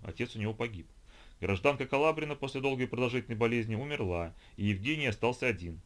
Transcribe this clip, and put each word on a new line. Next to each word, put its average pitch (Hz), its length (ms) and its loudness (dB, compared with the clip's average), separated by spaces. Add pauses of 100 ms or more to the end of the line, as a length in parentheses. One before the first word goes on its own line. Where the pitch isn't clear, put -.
отец 98 340 -6
у - 20 -4
него 107 160 0
погиб. 110 320 -6 (520)
Гражданка 127 480 2
Калабрина 151 480 2
после 135 280 -4
долгой 131 240 2
и - 20 -14
продолжительной 120 480 -2
болезни 113 380 2
умерла, 104 600 -2 (220)
и 101 100 -2
Евгений 123 420 0
остался 120 380 0
один. 87 400 -2